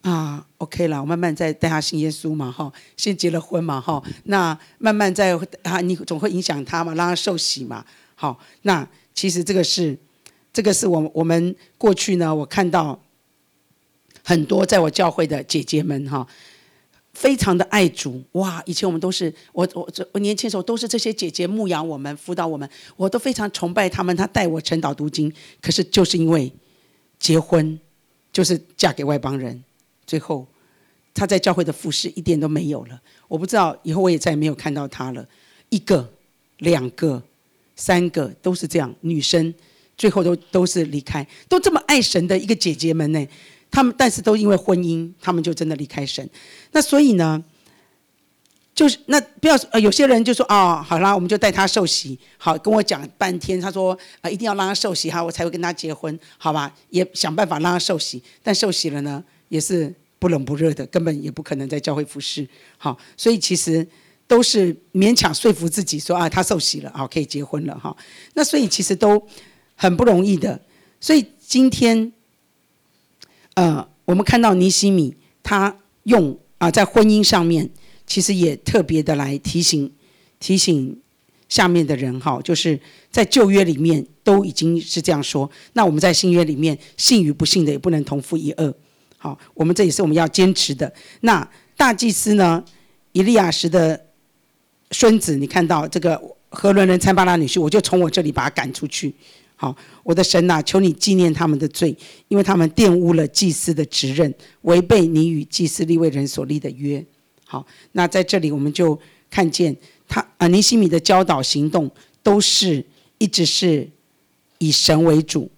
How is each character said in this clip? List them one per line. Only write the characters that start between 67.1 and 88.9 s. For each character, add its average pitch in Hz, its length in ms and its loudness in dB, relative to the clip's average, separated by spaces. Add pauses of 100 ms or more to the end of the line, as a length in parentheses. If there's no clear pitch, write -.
以 143 60 -4
结 143 180 -8
婚 156 220 -6
了。” 139 120 -8
哈， - 160 -10 (380)
那 302 100 0
所 302 160 0
以 247 80 2
其 - 160 -4
实 190 140 -2
都 208 260 4 (520)
很 180 220 2
不 247 80 2
容 190 200 4
易 202 120 2
的。 - 220 -4 (420)
所 - 140 2
以 262 120 4 (120)
今 262 300 2
天， 226 440 2 (1400)
呃， 160 320 2 (180)
我 180 100 2
们 196 100 2
看 240 160 4
到 220 140 6
尼 185 160 4
西 196 200 2
米， 156 240 2 (280)
他 196 340 -2 (280)
用， 202 340 4 (200)
啊， 170 120 2
在 202 140 4
婚 220 220 6
姻 214 160 6
上 180 220 4
面， 165 240 2 (380)
其 - 140 -2
实 202 140 0
也 170 220 2
特 - 260 0
别 156 200 0
的 156 140 0
来 139 220 -4
提 - 240 -2
醒， 143 280 0 (480)
提 - 180 0
醒 147 440 0 (480)
下 202 180 2
面 175 200 2
的 139 100 -2
人 127 240 -4
哈， 135 220 -4
就 175 120 -2
是 151 240 0 (320)
在 226 140 2
旧 208 260 4
约 196 140 6
里 165 140 0
面 160 280 0 (160)
都 202 220 4
已 180 80 -6
经 165 260 0
是 160 220 -6
这 165 100 -2
样 147 120 0
说， 139 280 -4 (220)
那 226 120 2
我 175 60 4
们 151 80 0
在 180 140 4
新 180 180 2
约 170 140 6
里 151 100 -2
面， 147 240 -2 (200)
信 226 240 4
与 147 100 0
不 147 140 -2
信 175 180 2
的 147 80 0
也 143 60 -4
不 180 100 -2
能 156 160 0
同 143 160 -4
负 165 160 -6
一 151 160 -4
轭。 147 220 -2 (420)